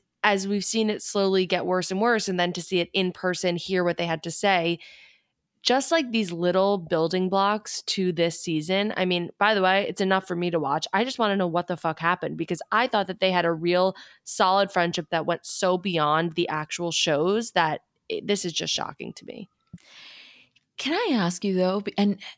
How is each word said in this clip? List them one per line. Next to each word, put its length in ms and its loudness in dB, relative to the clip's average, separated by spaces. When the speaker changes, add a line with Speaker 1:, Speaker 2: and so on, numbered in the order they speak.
Speaker 1:
as 240 2
we've 200 -2
seen 240 0
it 120 -4
slowly 440 0
get 180 -2
worse 260 -2
and 80 -4
worse, 300 0
and 100 -2
then 140 0
to 80 -8
see 200 -2
it 120 -4
in 180 0
person, 460 -2
hear 260 -2
what 140 0
they 80 -4
had 200 -2
to 60 -6
say, 500 2
just, 280 2
like, 220 0
these 180 0
little 460 2
building 540 0
blocks 540 0
to 280 0
this 260 0
season. 600 -2
I 80 0
mean, 320 0
by 160 4
the 80 2
way, 260 4
it's 140 -4
enough 260 2
for 80 -4
me 140 -2
to 100 0
watch. 320 -2
I 120 2
just 140 -6
wanna 180 2
know 100 2
what 220 -2
the 100 -4
fuck 220 -4
happened, 360 -2
because 240 -4
I 160 2
thought 200 0
that 140 -8
they 120 2
had 140 2
a 60 2
real 440 2
solid 460 2
friendship 400 0
that 140 0
went 220 -4
so 320 0
beyond 560 0
the 160 0
actual 420 -6
shows 600 2
that 280 0
it, 180 -6
this 180 0
is 80 -4
just 200 -4
shocking 420 -8
to 100 -20
me. 240 -16
Speaker 2:
Can 140 -4
I 220 0
ask 300 0
you, 100 0
though, 260 2
b-, 160 -6
and 220 2